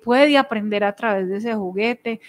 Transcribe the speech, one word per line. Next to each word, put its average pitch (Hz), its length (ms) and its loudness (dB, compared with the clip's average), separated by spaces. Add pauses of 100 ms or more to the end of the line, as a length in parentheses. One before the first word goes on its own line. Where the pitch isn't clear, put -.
puede 277 340 4
aprender 214 460 0
a 202 120 0
través 196 340 -2
de 196 80 -4
ese 226 180 -4
juguete, 220 720 -4